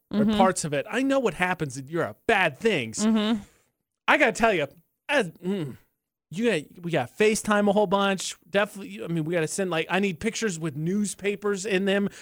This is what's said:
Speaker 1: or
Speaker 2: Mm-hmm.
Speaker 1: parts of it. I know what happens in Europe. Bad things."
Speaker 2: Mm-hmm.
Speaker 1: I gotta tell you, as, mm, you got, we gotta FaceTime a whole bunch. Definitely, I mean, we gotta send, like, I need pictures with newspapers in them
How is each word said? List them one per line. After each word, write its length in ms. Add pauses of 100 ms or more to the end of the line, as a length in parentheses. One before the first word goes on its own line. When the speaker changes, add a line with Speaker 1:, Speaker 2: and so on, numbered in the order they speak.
(120)
Speaker 1:
or 80
Speaker 2:
Mm-hmm. 160
Speaker 1:
parts 280
of 80
it. 180
I 120
know 160
what 160
happens 420
in 120
Europe. 380
Bad 320
things." 460
Speaker 2:
Mm-hmm. 360 (680)
Speaker 1:
I 100
gotta 140
tell 220
you, 140 (400)
as, 220 (140)
mm, 320 (540)
you 200
got, 340
we 60
gotta 220
FaceTime 560
a 40
whole 140
bunch. 480 (160)
Definitely, 520
I 40
mean, 180
we 100
gotta 120
send, 240
like, 180
I 120
need 180
pictures 400
with 180
newspapers 880
in 200
them 240 (140)